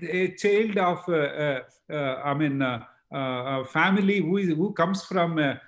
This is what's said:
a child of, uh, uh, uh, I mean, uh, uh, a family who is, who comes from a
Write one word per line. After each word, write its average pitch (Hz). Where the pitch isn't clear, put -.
a 185
child 208
of, 180
uh, 180
uh, 143
uh, 139
I 143
mean, 139
uh, 123
uh, 131
a -
family 190
who 175
is, 196
who 160
comes 190
from 170
a 139